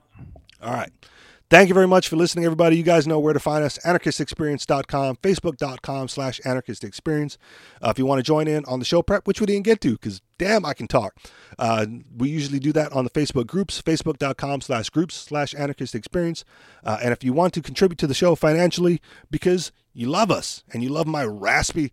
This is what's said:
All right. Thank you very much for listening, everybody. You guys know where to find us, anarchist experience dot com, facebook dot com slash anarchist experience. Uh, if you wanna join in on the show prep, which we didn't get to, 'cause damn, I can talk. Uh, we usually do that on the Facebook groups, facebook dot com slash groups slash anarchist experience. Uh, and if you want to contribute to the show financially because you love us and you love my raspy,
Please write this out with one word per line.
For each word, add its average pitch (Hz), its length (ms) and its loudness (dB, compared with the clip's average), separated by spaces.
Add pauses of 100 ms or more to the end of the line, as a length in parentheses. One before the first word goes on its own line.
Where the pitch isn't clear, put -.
(600)
All 113 100 -6
right. 120 200 -6 (580)
Thank 175 200 10
you 180 60 2
very 190 120 6
much 185 200 4
for 165 80 -4
listening, 170 300 0
everybody. 165 300 4
You 170 60 2
guys 165 240 4
know 156 140 0
where 151 140 2
to 143 60 -2
find 151 240 0
us, 139 160 -2
anarchist 170 400 0
experience 147 460 -4
dot 135 220 0
com, 135 300 -2
facebook 175 400 0
dot 135 260 -8
com 135 240 -6
slash 131 380 -6
anarchist 127 380 -4
experience. 147 540 -4 (420)
Uh, - 100 0
if 107 100 0
you 131 80 2
wanna 135 160 2
join 156 240 2
in 151 180 0
on 127 140 -4
the 123 60 -6
show 170 180 2
prep, 196 240 -2
which 196 120 -2
we 214 60 0
didn't 202 200 0
get 220 160 4
to, 117 140 0
'cause 101 260 -8 (180)
damn, 196 260 2
I 147 80 -4
can 117 140 -10
talk. 107 280 0 (440)
Uh, 113 260 0 (320)
we 127 120 0
usually 143 280 -2
do 139 160 0
that 151 180 0
on 135 120 0
the 123 80 -4
Facebook 135 340 0
groups, - 380 -4
facebook 156 340 -2
dot 139 200 -4
com 139 240 -4
slash 117 280 -4
groups 160 240 -2
slash 147 400 -6
anarchist 143 400 -6
experience. 170 500 -4 (400)
Uh, 107 200 -2
and 120 80 0
if 117 120 -4
you 127 100 0
want 175 200 2
to 170 80 -4
contribute 170 380 0
to 165 80 0
the 135 80 -2
show 180 180 4
financially 170 680 2 (300)
because 180 420 0 (220)
you 120 160 -4
love 190 220 2
us - 320 -4 (100)
and 117 80 -4
you 127 80 -4
love 156 160 -2
my 151 180 -2
raspy, 120 680 -2